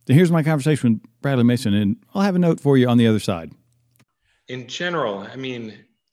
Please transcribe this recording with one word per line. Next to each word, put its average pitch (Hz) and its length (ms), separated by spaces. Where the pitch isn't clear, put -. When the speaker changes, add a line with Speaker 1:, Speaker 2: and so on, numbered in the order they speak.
Speaker 1:
So 127 60
here's 170 180
my 165 100
conversation 143 520
with 107 80
Bradley 135 220
Mason, 120 300
and 104 240
I'll 196 60
have 196 160
a - 20
note 170 220
for 143 160
you 123 100
on 120 100
the 117 100
other 110 120
side. 82 320
Speaker 2:
In 127 180
general, 131 540
I 110 160
mean, 123 380